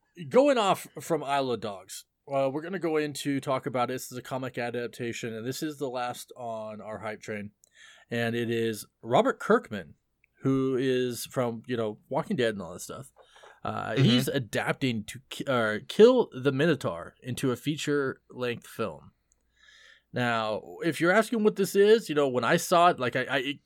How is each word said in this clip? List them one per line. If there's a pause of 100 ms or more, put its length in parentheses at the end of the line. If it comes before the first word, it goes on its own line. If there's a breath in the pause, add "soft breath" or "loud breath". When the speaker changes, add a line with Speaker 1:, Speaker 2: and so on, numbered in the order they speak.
(280)
Speaker 1:
going
off (140)
from
Isle
of
Dogs, (280)
uh,
we're
gonna
go
into
talk
about
it.
This
is
a
comic
adaptation,
and
this
is
the
last
on
our
hype
train. (600 soft breath)
And
it
is (160)
Robert
Kirkman, (480)
who
is
from,
you
know, (100)
Walking
Dead
and
all
that
stuff. (500 soft breath)
Uh,
Speaker 2:
Mm-hmm.
Speaker 1:
he's
adapting
to (100)
ki-,
uh, (100)
Kill
the
Minotaur
into
a
feature-length
film. (1000 soft breath)
Now, (220)
if
you're
asking
what
this
is,
you
know,
when
I
saw
it,
like,
I,
I,
it,